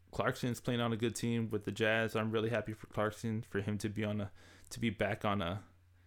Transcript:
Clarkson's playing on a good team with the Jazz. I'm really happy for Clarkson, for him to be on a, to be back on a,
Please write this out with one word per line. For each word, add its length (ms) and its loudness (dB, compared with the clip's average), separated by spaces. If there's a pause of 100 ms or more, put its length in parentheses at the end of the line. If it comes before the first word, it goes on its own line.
(100)
Clarkson's 500 0
playing 200 0
on 120 2
a 40 0
good 180 2
team 360 0
with 140 -2
the 80 -2
Jazz. 440 2
I'm 140 0
really 200 2
happy 220 0
for 160 -10
Clarkson, 600 0
for 120 0
him 180 -2
to 100 -2
be 160 -2
on 160 -2
a, 100 -4 (400)
to 100 -8
be 100 4
back 340 0
on 180 2
a, 200 -2 (440)